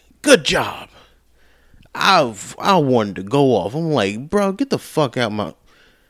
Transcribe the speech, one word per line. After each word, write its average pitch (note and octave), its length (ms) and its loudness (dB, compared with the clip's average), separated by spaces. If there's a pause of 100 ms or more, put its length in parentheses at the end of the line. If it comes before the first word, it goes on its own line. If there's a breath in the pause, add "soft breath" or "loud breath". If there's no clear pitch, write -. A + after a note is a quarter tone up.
(220)
"Good B3 220 4
job." - 460 -4 (1040 soft breath)
I've, D3 640 0
I G3 180 2
wanted A#2+ 400 2
to F#2+ 60 -10
go B2+ 320 2
off. G2+ 200 -2
I'm E3 160 -4
like, A2+ 380 -2
"Bro, G3 240 0
get C4+ 160 -6
the C#3+ 100 -2
fuck C#3 380 -4
out A#2 140 -2
my," G#2 220 -6 (560 soft breath)